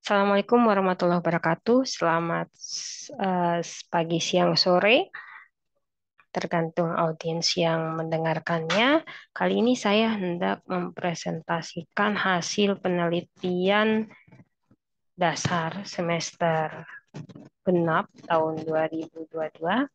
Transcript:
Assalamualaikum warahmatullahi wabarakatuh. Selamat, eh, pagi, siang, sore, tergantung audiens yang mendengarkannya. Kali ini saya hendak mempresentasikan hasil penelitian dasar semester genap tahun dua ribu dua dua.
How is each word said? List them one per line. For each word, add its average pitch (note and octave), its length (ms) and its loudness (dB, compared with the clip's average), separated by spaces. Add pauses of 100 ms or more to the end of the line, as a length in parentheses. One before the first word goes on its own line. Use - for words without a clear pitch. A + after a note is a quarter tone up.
(100)
Assalamualaikum G3+ 560 4
warahmatullahi F#3 560 2
wabarakatuh. F#3 640 2
Selamat, E3+ 640 -2 (640)
eh, F3+ 480 0 (240)
pagi, E3+ 320 0
siang, F3 400 2
sore, G3+ 480 4 (1300)
tergantung E3+ 560 -2
audiens E3 640 -2
yang E3 400 0
mendengarkannya. E3 1120 0 (240)
Kali F#3+ 320 0
ini B3 160 2
saya A3 320 2
hendak F#3+ 560 -2
mempresentasikan F3 1500 -4
hasil G3 640 0
penelitian F#3 1300 0 (1040)
dasar E3+ 720 -2
semester E3 1040 -4 (720)
genap F3 480 0 (160)
tahun D#3+ 400 0
dua D#3+ 240 -2
ribu D#3+ 400 -10
dua D#3+ 240 -6
dua. G3 400 -2